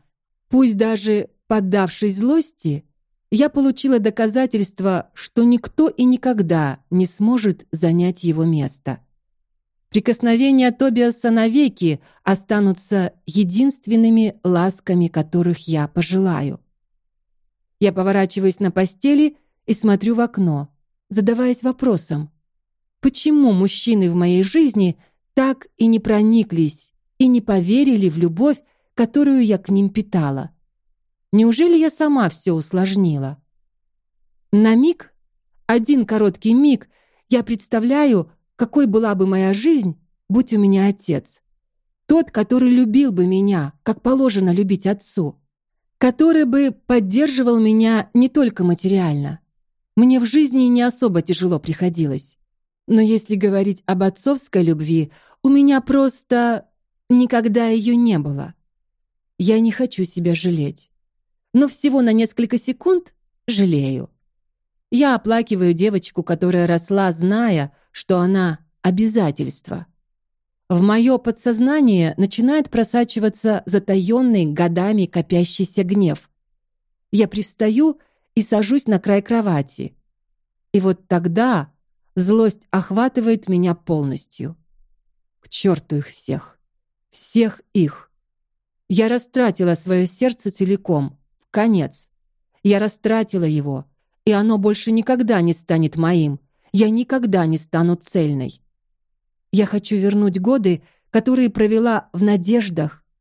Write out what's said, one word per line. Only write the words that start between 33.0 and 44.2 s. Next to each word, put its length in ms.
На 240
миг, 400
один 380
короткий 480
миг, 360
я 160
представляю, 880
какой 300
была 280
бы 120
моя 260
жизнь, 480
будь 240
у 60
меня 280
отец. 540
Тот, 240
который 400
любил 420
бы 140
меня, 460
как 200
положено 500